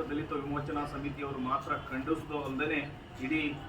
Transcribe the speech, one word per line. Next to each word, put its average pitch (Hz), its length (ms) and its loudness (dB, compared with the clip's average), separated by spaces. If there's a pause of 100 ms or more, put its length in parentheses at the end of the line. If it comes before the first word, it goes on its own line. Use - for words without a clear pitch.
ದಲಿತ 143 220 0 (120)
ವಿಮೋಚನಾ 143 380 0 (120)
ಸಮಿತಿಯವರು 139 480 -2 (100)
ಮಾತ್ರ 123 220 2 (160)
ಖಂಡಿಸುವುದು 147 480 0 (100)
ಅಲ್ಲದೆ 147 320 2 (460)
ಇಡೀ 151 180 4 (260)